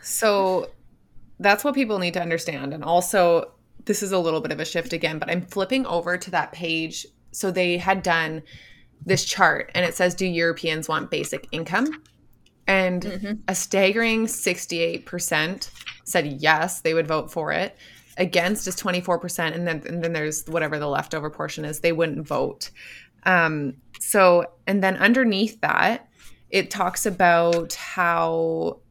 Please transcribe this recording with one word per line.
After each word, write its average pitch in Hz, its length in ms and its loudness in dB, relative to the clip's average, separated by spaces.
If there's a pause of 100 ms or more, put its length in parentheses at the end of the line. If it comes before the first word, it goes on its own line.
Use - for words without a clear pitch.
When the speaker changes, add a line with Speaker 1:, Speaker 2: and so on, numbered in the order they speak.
Speaker 1:
So 190 680 0 (680)
that's 202 260 4
what 285 100 0
people 214 240 0
need 175 160 -2
to 180 80 -2
understand. 160 520 -4
And 151 100 -10
also, 175 680 4 (340)
this 208 160 0
is 190 100 -4
a 190 60 2
little 160 220 0
bit 123 120 -4
of 143 80 -6
a 156 40 -4
shift 165 280 -4
again, 160 260 -2
but - 120 -6
I'm 175 160 -2
flipping 220 400 -2
over 175 320 -2
to 180 140 -12
that 156 200 -2
page. 160 540 -6 (240)
So - 200 -4
they 175 280 0
had 190 240 0
done 160 400 0 (600)
this 185 200 0
chart, 156 500 2
and 180 120 2
it 165 80 -4
says, 180 200 2
"Do 190 120 -2
Europeans 165 600 -2
want 156 220 -2
basic 147 420 -4
income?" 185 500 -2 (640)
And 185 360 2
Speaker 2:
Mm-hmm. 202 300 -6 (160)
Speaker 1:
a 190 60 0
staggering 220 760 2
sixty-eight 175 760 -2
percent 170 640 -2 (340)
said 147 380 -2
yes, 156 380 2
they 160 140 2
would 160 140 2
vote 156 240 -2
for 151 200 -4
it. 170 240 -2 (420)
Against 180 500 0
is 185 80 -6
twenty-four 180 440 -2
percent, 165 340 -4
and 175 120 -4
then, 160 200 -4
and 170 160 -6
then 170 100 -2
there's 151 340 -4
whatever 156 320 -2
the 147 100 -2
leftover 147 420 -4
portion 151 340 -8
is, 151 160 -8
they 170 120 2
wouldn't 156 340 -2
vote. 139 440 -4 (540)
Um, 156 500 2 (260)
so, 180 440 6 (220)
and 196 160 2
then 190 140 2
underneath 220 640 4
that, - 480 2 (420)
it 190 200 0
talks 185 360 -2
about 170 680 4
how 165 1040 0 (100)